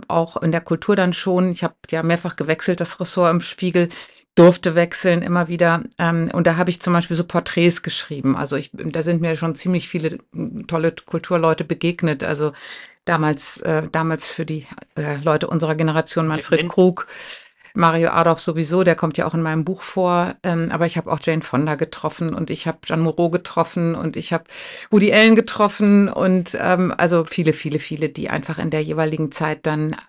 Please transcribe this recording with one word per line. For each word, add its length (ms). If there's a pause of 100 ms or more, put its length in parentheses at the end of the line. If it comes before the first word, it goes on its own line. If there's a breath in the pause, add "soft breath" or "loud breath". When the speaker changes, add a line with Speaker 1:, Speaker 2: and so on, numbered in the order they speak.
Speaker 1:
auch 340
in 100
der 80
Kultur 340
dann 200
schon, 360
ich 140
habe 80 (180)
ja 120
mehrfach 340
gewechselt, 440
das 200
Ressort 300
im 100
Spiegel, 480 (460 loud breath)
durfte 400
wechseln 480
immer 260
wieder, 360 (120)
ähm, 340
und 160
da 100
habe 120
ich 140
zum 100
Beispiel 240
so 80
Porträts 580
geschrieben. 540
Also 200
ich, 180
da 280
sind 200
mir 140
schon 180
ziemlich 340
viele, 300 (140)
mm, 340
tolle 280 (120)
Kulturleute 580
begegnet. 600
Also 280 (540 loud breath)
damals, 560
äh, 280
damals 360
für 180
die, 220 (320)
äh, 260
Leute 240
unserer 280
Generation, 500
Manfred 340
Speaker 2:
Wenn 80
Speaker 1:
Krug, 380 (640 loud breath)
Mario 360
Adorf 320
sowieso, 420
der 140
kommt 200
ja 120
auch 60
in 80
meinem 220
Buch 180
vor, 600
ähm, 300
aber 140
ich 100
habe 120
auch 140
Jane 200
Fonda 340
getroffen 580
und 160
ich 160
habe 180
Jeanne 200
Moreau 260
getroffen 640
und 220
ich 160
habe 100 (480 loud breath)
Woody 220
Allen 240
getroffen 720
und, 520
ähm, 360
also 280
viele, 280
viele, 260
viele, 300
die 200
einfach 300
in 120
der 120
jeweiligen 480
Zeit 380
dann, 260 (140)